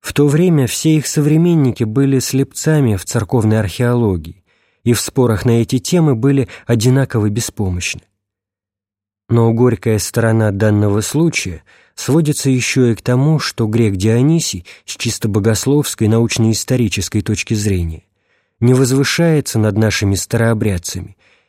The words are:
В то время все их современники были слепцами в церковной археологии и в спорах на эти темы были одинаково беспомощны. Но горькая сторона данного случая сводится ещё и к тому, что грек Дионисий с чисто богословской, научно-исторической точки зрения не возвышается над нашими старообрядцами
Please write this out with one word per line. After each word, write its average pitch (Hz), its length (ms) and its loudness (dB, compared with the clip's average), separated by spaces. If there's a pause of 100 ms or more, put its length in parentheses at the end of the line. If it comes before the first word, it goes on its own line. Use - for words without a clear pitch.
В - 120 -12
то 147 160 2
время 156 400 2
все - 260 0
их 156 140 -2
современники 151 720 2
были 135 380 0
слепцами 135 760 0
в 92 100 -6
церковной 110 540 0
археологии 107 880 -2 (400)
и 117 80 2
в 113 80 0
спорах 120 440 0
на 117 180 2
эти 123 180 -2
темы 160 340 2
были 135 320 0 (220)
одинаково 120 600 0
беспомощны. 98 720 -6 (1300)
Но 117 240 4
горькая 113 460 2
сторона 110 540 0
данного 104 480 2
случая 139 640 -4 (320)
сводится 147 520 0
ещё 127 440 2
и - 20 0
к - 80 -16
тому, 139 380 2
что - 260 -4
грек 107 300 0
Дионисий 117 680 0 (200)
с - 120 -14
чисто - 320 -6
богословской, 110 800 0
научно-исторической 110 1160 0
точки - 320 -4
зрения 90 500 -4 (560)
не 120 140 4
возвышается 135 840 0
над 107 180 0
нашими 104 380 0
старообрядцами 104 1040 -2 (320)